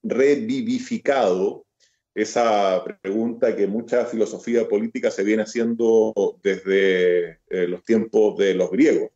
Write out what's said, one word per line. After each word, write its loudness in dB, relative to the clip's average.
revivificado -2
esa 0
pregunta -2
que 0
mucha -2
filosofía -2
política -2
se -4
viene 0
haciendo 0
desde, 0
eh, -2
los -8
tiempos 2
de 2
los 0
griegos. 2